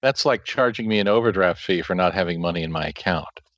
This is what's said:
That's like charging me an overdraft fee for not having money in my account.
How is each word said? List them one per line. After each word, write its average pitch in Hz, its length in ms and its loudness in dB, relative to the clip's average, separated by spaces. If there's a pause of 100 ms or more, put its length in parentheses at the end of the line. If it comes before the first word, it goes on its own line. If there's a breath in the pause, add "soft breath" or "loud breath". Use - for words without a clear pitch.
That's 139 240 0
like 123 180 2
charging 120 460 -2
me 107 100 2
an 101 80 2
overdraft 101 540 2
fee 90 220 0
for 92 120 -2
not 90 180 2
having 87 280 -2
money 85 220 -2
in 80 100 -6
my 78 140 -4
account. 78 520 -6 (180)